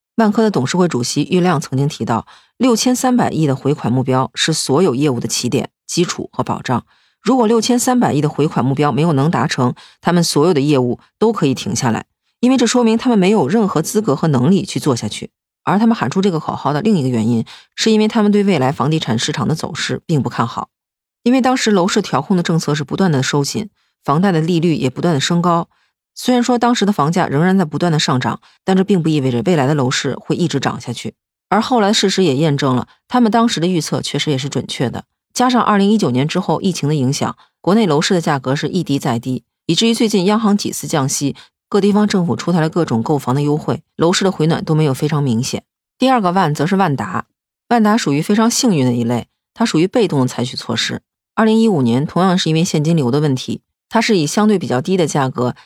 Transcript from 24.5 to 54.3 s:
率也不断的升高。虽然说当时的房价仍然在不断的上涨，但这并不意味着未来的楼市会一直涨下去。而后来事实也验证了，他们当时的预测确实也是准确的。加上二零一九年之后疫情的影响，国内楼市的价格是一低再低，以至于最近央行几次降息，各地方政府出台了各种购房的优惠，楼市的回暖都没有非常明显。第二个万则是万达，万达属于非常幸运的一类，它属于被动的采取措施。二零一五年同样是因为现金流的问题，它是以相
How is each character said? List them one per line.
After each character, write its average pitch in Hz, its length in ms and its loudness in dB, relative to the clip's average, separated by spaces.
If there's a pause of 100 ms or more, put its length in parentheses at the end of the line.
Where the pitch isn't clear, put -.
率 165 160 2
也 135 120 -2
不 - 140 -8
断 175 100 2
的 135 80 0
升 170 220 0
高。 175 260 0 (460)
虽 - 200 -2
然 240 80 2
说 240 160 0
当 240 160 2
时 208 120 0
的 208 60 2
房 156 200 0
价 175 140 0
仍 147 180 0
然 185 140 2
在 180 80 0
不 151 120 -6
断 175 140 0
的 147 80 2
上 139 180 0
涨， 113 220 -4 (240)
但 190 100 2
这 190 80 4
并 190 200 2
不 160 80 0
意 151 100 2
味 131 100 0
着 117 120 0
未 180 120 2
来 135 120 2
的 151 80 2
楼 135 160 0
市 - 260 -4
会 - 180 -4
一 165 140 0
直 139 100 -2
涨 123 220 -4
下 - 100 -12
去。 - 240 -10 (360)
而 202 100 2
后 226 220 0
来 196 100 2
事 214 160 0
实 190 160 0
也 143 120 2
验 147 200 2
证 135 180 0
了， - 140 -4 (180)
他 247 140 0
们 220 100 4
当 226 160 2
时 156 140 -2
的 165 60 0
预 180 120 0
测 143 220 -4
确 - 180 -4
实 156 120 -2
也 135 80 0
是 135 100 -6
准 139 180 -6
确 127 220 -4
的。 - 160 -10 (300)
加 247 160 2
上 240 120 2
二 208 140 2
零 196 140 4
一 220 80 4
九 175 120 0
年 127 160 0
之 185 140 -2
后 170 220 -2
疫 190 100 0
情 143 160 -4
的 156 60 0
影 135 180 0
响， 123 240 -4 (240)
国 175 140 0
内 226 120 4
楼 151 140 2
市 - 140 0
的 170 80 0
价 151 160 0
格 131 180 -2
是 147 120 -4
一 175 140 -2
低 139 160 -2
再 120 200 -2
低， 127 260 -6 (220)
以 165 80 0
至 220 120 2
于 233 60 4
最 226 160 2
近 202 160 0
央 208 160 2
行 208 160 2
几 - 160 -4
次 - 160 -10
降 143 200 0
息， 143 280 -4 (320)
各 202 120 0
地 202 120 4
方 208 160 2
政 180 180 0
府 120 80 0
出 - 160 -4
台 175 100 2
了 160 80 2
各 165 160 0
种 117 160 -2
购 143 160 0
房 131 160 -2
的 143 100 0
优 147 140 0
惠， 147 280 -4 (100)
楼 170 180 2
市 196 120 -2
的 185 80 2
回 160 160 0
暖 - 160 -2
都 160 100 -2
没 156 80 2
有 143 100 2
非 151 140 -4
常 147 160 0
明 120 180 0
显。 - 220 -6 (340)
第 254 140 2
二 247 100 2
个 180 120 0
万 180 200 2
则 147 140 -2
是 190 80 0
万 180 220 0
达， - 300 -6 (420)
万 240 120 2
达 214 160 4
属 160 160 0
于 143 80 0
非 202 140 0
常 226 160 2
幸 226 240 0
运 135 100 2
的 123 80 2
一 120 120 0
类， 117 240 -4 (260)
它 226 100 -2
属 160 140 0
于 170 80 4
被 196 220 2
动 143 140 0
的 127 40 2
采 123 180 -4
取 127 120 -8
措 - 180 -8
施。 - 280 -6 (340)
二 220 80 2
零 220 160 4
一 226 80 4
五 165 140 2
年 123 220 2
同 175 200 -2
样 185 120 2
是 185 120 -2
因 160 80 0
为 160 80 2
现 156 180 -2
金 165 140 2
流 127 140 0
的 143 100 2
问 143 160 0
题， - 240 -8 (300)
它 220 100 0
是 226 160 2
以 151 100 2
相 214 220 2